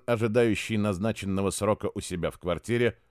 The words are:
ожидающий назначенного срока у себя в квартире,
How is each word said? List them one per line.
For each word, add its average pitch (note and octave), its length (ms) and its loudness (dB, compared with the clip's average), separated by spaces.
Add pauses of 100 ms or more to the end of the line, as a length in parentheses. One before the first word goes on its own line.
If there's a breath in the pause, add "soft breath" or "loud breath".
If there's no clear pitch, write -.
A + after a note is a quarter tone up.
ожидающий A2+ 720 2
назначенного G2 760 -2
срока G2+ 420 0
у G2+ 80 -6
себя E2+ 300 -4
в - 80 -18
квартире, G#2+ 580 0 (140)